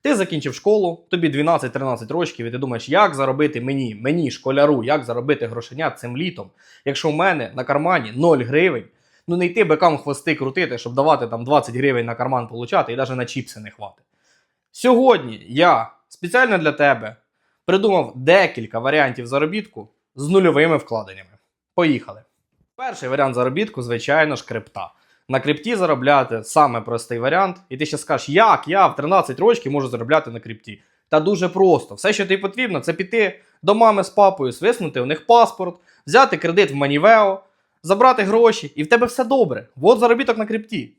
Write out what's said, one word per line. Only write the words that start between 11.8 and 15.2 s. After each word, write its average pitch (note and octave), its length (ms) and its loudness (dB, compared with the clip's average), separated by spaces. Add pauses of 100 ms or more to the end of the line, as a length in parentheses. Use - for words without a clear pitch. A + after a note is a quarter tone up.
на A#2 100 -8
карман B2 320 -4
получати, A#2+ 460 -4
і - 20 -6
навіть B2+ 200 -6
на B2+ 100 -6
чіпси A#2 340 -12
не G#2 120 -18
хватить. - 340 -20 (680)
Сьогодні A3+ 760 2